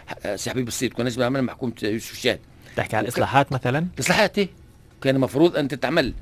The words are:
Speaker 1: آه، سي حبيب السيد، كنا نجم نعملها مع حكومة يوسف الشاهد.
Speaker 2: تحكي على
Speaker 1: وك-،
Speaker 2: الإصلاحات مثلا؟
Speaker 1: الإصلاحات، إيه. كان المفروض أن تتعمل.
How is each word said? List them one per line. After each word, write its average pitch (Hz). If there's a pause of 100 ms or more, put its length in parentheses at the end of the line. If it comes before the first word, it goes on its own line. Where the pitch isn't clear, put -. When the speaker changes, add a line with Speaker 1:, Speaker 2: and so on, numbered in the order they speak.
(240)
Speaker 1:
آه، 98
سي 107
حبيب 123
السيد، 120
كنا 120
نجم 123
نعملها 131
مع 120
حكومة 120 (100)
يوسف 107
الشاهد. 113 (380)
Speaker 2:
تحكي 117
على 110
Speaker 1:
وك-، 104
Speaker 2:
الإصلاحات 127
مثلا؟ 135
Speaker 1:
الإصلاحات، 185
إيه. 190 (540)
كان 135
المفروض 135
أن 143
تتعمل. 135